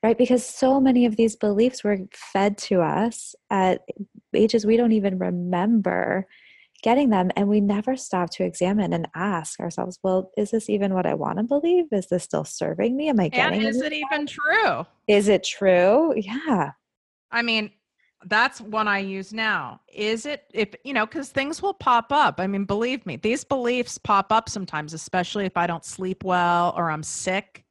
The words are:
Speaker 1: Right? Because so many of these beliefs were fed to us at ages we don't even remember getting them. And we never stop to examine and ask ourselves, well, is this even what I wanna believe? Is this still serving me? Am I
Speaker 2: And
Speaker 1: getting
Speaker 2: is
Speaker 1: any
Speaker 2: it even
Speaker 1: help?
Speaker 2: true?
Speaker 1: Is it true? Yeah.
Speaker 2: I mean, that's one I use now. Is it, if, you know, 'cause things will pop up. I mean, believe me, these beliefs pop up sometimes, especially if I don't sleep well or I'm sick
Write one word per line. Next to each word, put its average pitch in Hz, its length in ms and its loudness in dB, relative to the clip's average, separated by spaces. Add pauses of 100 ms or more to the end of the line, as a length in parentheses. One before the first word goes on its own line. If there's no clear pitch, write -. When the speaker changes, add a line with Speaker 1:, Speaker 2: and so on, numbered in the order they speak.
Speaker 1:
Right? 226 160 2
Because 247 260 2
so 269 360 2
many 247 260 4
of 220 80 0
these 226 220 2
beliefs 214 480 0
were 208 140 2 (140)
fed 202 460 0
to 185 220 0
us 170 560 -2 (120)
at 185 340 2 (520)
ages 214 320 4
we 226 100 4
don't 233 140 4
even 196 300 0
remember 180 1040 0 (560)
getting 254 280 4
them. 185 260 2
And 202 100 2
we 208 140 4
never 208 340 0
stop 180 360 -4
to - 120 -6
examine 180 520 0
and 170 200 -2
ask 170 460 -4
ourselves, 180 420 -6
well, 185 360 0
is 208 120 -2
this 220 200 -2
even 196 240 0
what 185 100 0
I 156 80 2
wanna 156 320 -2
believe? 339 480 2
Is 196 160 -2
this 175 160 -2
still 151 220 -4
serving 190 500 -2
me? 302 140 -2
Am 226 100 4
I 185 40 4
Speaker 2:
And 156 100 -2
Speaker 1:
getting 247 300 0
Speaker 2:
is 226 180 -2
Speaker 1:
any 302 40 -4
Speaker 2:
it 302 60 -6
even 294 340 -4
Speaker 1:
help? - 40 -8
Speaker 2:
true? 294 560 0 (200)
Speaker 1:
Is 208 220 4
it 202 160 4
true? 196 720 4
Yeah. 214 540 -2 (600)
Speaker 2:
I 233 120 -2
mean, 220 280 -2 (540)
that's 226 380 0
one 214 260 -2
I 202 120 0
use 190 300 -8
now. 208 520 -6 (100)
Is 220 320 -4
it, 294 200 -8 (100)
if, 208 160 -2 (120)
you 277 120 -10
know, 220 120 0
'cause 277 220 -10
things 285 320 -6
will 392 140 -2
pop 240 380 0
up. 277 280 2
I 190 60 -2
mean, 196 180 -2
believe 226 400 -4
me, 143 120 -8
these 233 280 -2
beliefs 247 540 -2
pop 202 340 2
up 220 160 2
sometimes, 160 460 -8
especially 185 500 -4
if 185 140 -2
I 175 80 2
don't 170 180 -6
sleep 185 400 -8
well 175 540 2
or 170 120 0
I'm 156 120 -6
sick - 680 -6